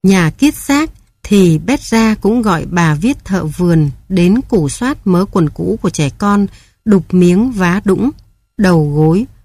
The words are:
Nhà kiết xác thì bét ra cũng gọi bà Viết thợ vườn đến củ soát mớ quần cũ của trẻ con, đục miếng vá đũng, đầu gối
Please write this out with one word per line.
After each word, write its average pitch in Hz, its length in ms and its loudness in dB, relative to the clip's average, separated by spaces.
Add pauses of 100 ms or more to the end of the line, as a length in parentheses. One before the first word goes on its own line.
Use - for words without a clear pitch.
Nhà 185 280 4
kiết 294 240 0
xác 294 360 -2 (320)
thì 180 360 2
bét 226 220 -4
ra 220 340 0
cũng 240 280 0
gọi 175 280 -2
bà 165 240 0
Viết 214 300 -4
thợ 185 200 -2
vườn 160 460 0 (180)
đến 185 400 2
củ 156 200 0
soát 254 380 -6
mớ 180 180 2
quần 175 260 -2
cũ 185 320 -6
của 180 80 -2
trẻ 147 280 -2
con, 202 280 0 (380)
đục 196 300 0
miếng 185 380 2
vá 185 320 -2
đũng, 202 260 0 (460)
đầu 165 400 2
gối 165 300 2 (180)